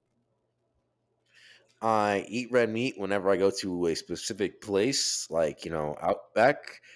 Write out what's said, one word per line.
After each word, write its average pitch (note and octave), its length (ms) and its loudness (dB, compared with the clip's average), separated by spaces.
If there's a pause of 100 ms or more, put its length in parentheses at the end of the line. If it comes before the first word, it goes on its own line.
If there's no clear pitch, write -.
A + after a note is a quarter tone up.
(1800)
I G#2 480 2
eat A#2 240 -6
red A#2+ 200 4
meat A#2 260 -2
whenever G2 320 0
I G2 80 4
go F#2+ 220 4
to F2 280 -2
a E2 80 2
specific - 680 -6
place, G#2+ 680 0
like, D#2+ 340 0
you E2 60 -8
know, D2+ 320 -4
Outback. - 800 0 (140)